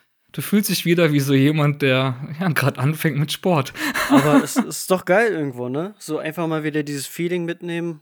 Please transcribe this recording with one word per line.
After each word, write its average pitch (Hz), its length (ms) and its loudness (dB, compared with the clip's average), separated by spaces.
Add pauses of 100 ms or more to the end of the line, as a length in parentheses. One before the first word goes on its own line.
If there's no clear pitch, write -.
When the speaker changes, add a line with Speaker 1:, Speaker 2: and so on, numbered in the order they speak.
(340)
Speaker 1:
Du 151 80 -8
fühlst 202 280 2
dich 180 140 -2
wieder 170 300 4
wie 143 80 2
so 139 120 0
jemand, 147 480 4
der, 131 360 2 (200)
ja, 185 120 -2
grad 135 280 0
anfängt 151 400 0
mit 147 140 -2
Sport. 160 400 0 (200)
<laughs> - 180 -4
Speaker 2:
Aber 262 340 6
es - 140 -4
ist - 340 -2
doch 180 140 0
geil 214 260 4
irgendwo, 131 380 -4
ne? 170 280 -6
So 156 200 -6
einfach 156 280 -4
mal 160 200 -2
wieder 151 180 -2
dieses 143 240 -6
Feeling 170 380 -4
mitnehmen, 170 560 -6